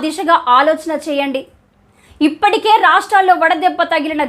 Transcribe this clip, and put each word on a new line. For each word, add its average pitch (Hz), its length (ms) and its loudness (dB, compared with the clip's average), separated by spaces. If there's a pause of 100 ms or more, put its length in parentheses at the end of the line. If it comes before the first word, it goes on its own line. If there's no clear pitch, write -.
దిశగా 311 340 -2 (200)
ఆలోచన 311 360 0 (140)
చేయండి. 277 360 -4 (880)
ఇప్పటికే 415 440 0 (140)
రాష్ట్రాల్లో 381 560 2
వడదెబ్బ 330 400 0 (100)
తగిలిన 302 360 -2